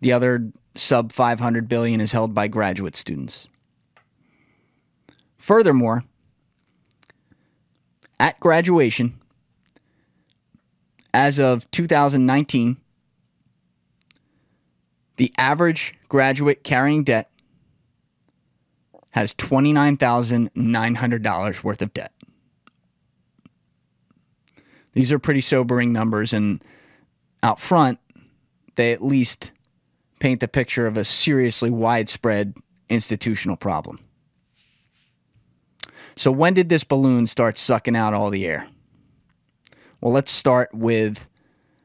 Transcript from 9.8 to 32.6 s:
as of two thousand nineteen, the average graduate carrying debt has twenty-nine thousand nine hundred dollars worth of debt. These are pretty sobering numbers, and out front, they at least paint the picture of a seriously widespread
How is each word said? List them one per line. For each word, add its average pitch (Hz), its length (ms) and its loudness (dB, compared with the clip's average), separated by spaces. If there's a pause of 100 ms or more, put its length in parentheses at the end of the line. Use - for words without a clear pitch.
as 139 260 2
of 127 320 0
two 170 160 -2
thousand 143 400 2
nineteen, 131 500 0 (2500)
the 131 220 0
average 156 560 0 (120)
graduate 139 560 0
carrying 143 400 0
debt 120 280 0 (1800)
has 107 240 -4
twenty-nine 143 640 2
thousand 120 560 0
nine 113 400 0
hundred 120 300 -2
dollars 98 400 -4
worth 104 180 -6
of 107 140 -6
debt. - 180 -12 (2750)
These 131 180 2
are 147 80 0
pretty 139 220 0
sobering 123 500 0
numbers, 110 420 -2
and 104 300 -2 (800)
out 110 180 0
front, 151 380 0 (760)
they 117 180 2
at 98 100 -6
least 131 480 -2 (680)
paint 127 200 -2
the 117 80 -4
picture 123 380 -2
of 110 120 -2
a 104 60 -2
seriously 123 680 0
widespread 113 840 -2 (340)